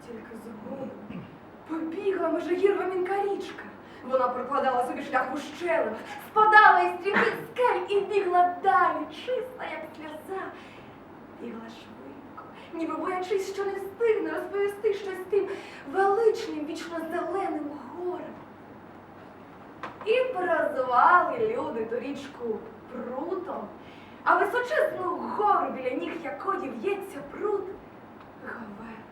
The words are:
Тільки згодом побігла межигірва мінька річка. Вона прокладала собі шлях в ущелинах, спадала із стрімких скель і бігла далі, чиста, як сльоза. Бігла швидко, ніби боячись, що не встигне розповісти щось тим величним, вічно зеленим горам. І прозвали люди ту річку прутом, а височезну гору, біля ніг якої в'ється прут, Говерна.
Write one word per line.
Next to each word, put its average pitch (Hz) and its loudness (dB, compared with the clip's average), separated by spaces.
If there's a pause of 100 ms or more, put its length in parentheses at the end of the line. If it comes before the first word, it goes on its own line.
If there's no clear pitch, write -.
Тільки 226 -14
згодом 262 -10 (760)
побігла 330 -2
межигірва 370 2
мінька 381 0
річка. - -4 (400)
Вона 254 2
прокладала 247 0
собі - -6
шлях 262 0
в - -6
ущелинах, 302 -2 (320)
спадала 415 10
із 359 2
стрімких 427 2 (180)
скель 403 2
і 403 6
бігла 359 4
далі, 359 4
чиста, - -6
як 311 -8 (140)
сльоза. 311 -10 (1000)
Бігла 226 -10
швидко, - -18 (300)
ніби 320 -6
боячись, 370 -2
що 392 -4
не 392 -4
встигне 392 0
розповісти 403 -2
щось 381 -8
тим 392 2 (440)
величним, 392 2
вічно 339 -8
зеленим 339 -4 (260)
горам. 349 -6 (1700)
І 494 6 (100)
прозвали 277 4
люди 254 -4
ту 220 -4
річку 240 -6 (340)
прутом, 254 -6 (560)
а - 6
височезну 403 0 (200)
гору, 392 4
біля 254 -4
ніг 330 -4 (120)
якої 370 -4
в'ється 370 -4 (120)
прут, 415 -2 (800)
Говерна. 220 -12